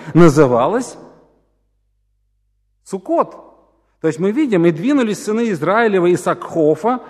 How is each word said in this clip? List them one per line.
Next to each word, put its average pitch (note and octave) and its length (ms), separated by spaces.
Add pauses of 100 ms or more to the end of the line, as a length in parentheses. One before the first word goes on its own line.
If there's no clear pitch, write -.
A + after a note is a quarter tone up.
(140)
называлась D#3 840 (1900)
Суккот. C#4 480 (680)
То D#3+ 60
есть D#3+ 120
мы F#3+ 120
видим: G#3+ 340
"И F3 60
двинулись A3 520
сыны A3 280
Израилевы F#3 600
из E3+ 100
Сакхофа E3 880